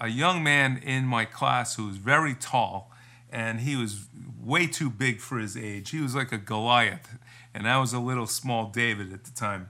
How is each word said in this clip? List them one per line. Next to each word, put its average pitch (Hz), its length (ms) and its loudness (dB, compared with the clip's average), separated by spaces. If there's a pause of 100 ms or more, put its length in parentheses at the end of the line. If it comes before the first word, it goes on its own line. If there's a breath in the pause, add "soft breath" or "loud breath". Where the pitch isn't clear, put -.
a 113 80 -2
young 160 340 2
man 143 360 6
in 131 260 0
my 117 220 2
class 127 500 0
who 107 100 -4
was 98 100 -6
very 135 380 4
tall, 98 560 -2 (400 loud breath)
and 113 300 -4
he 139 160 0
was 101 300 -4 (360)
way 160 240 2
too 147 220 -2
big 113 320 0
for - 180 -6
his 104 180 -4
age. 104 340 -8
He 156 100 -4
was 131 140 -2
like 135 180 -2
a 113 60 -2
Goliath, 110 800 2 (340 loud breath)
and 110 160 -2
I 131 100 4
was 123 140 2
a 123 80 -2
little 123 260 -2
small 113 440 -2
David 104 420 0
at 95 120 -14
the - 80 -16
time. 98 380 -6